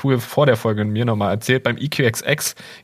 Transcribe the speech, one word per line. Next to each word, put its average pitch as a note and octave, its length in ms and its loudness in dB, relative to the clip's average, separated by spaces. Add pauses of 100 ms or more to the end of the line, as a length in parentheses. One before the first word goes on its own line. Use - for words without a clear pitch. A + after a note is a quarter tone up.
cool C3 160 2
vor D3 260 0
der B2+ 120 6
Folge G#2+ 280 -2
mit G#2+ 80 -2
mir A2 140 0
nochmal G#2 240 0
erzählt. B2+ 320 0
Beim A#2+ 160 -2
E C#3+ 100 -4
Q D3 140 -2
X A2+ 240 0
X - 280 -2 (300)